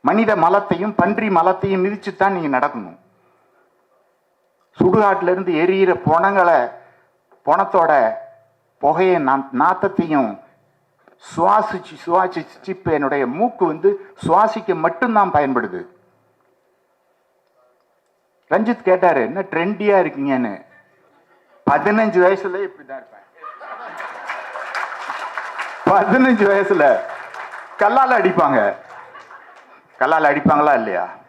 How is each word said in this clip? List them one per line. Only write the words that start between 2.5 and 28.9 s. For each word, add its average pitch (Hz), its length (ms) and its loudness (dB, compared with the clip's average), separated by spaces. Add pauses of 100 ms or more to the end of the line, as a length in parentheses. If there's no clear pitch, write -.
நடக்கணும். 110 400 -4 (1800)
சுடுகாட்டுல 190 520 2
இருந்து 185 240 -2
எரியிற 180 380 2 (140)
பொணங்களை, 170 680 2 (720)
பொணத்தோட 156 680 2 (640)
புகையை, 170 460 2
நா-, 135 260 0 (100)
நாத்தத்தையும் 160 800 0 (960)
சுவாசிச்சு, 196 600 0 (100)
சுவாசிச்சு, 175 400 -2 (200)
இப்ப 180 260 -6
என்னுடைய 143 360 0
மூக்கு 190 380 -2
வந்து 165 480 -2 (100)
சுவாசிக்க 190 520 0
மட்டும்தான் 185 560 0
பயன்படுது. 120 540 -2 (2750)
ரஞ்சித் 220 320 0
கேட்டாரு, 180 400 2
"என்ன 139 200 -4
ட்ரெண்டியா 196 580 0
இருக்கீங்கன்னு?" 139 680 -4 (1040)
பதினஞ்சு 208 480 0
வயசுல 190 480 0
இப்படிதான் 135 340 -16
இருப்பேன். 101 220 -20 (2500)
பதினஞ்சு 208 600 4
வயசுல 196 380 2 (960)
கல்லால 254 400 2
அடிப்பாங்க. 139 540 2 (1300)